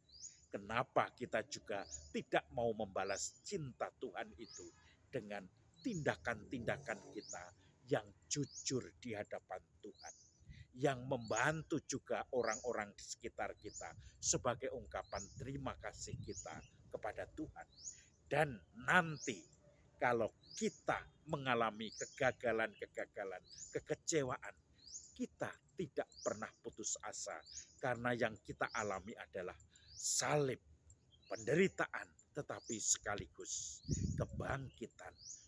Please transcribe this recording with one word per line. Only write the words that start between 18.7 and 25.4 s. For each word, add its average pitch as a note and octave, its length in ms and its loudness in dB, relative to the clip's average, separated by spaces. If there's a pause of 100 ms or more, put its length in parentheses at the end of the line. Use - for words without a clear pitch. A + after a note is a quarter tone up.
nanti D3+ 560 6 (560)
kalau A#2+ 320 6 (260)
kita D3+ 460 0 (320)
mengalami A#2 640 2
kegagalan-kegagalan, A2 1500 0 (300)
kekecewaan, C#3 840 0 (600)
kita D3+ 340 -4 (260)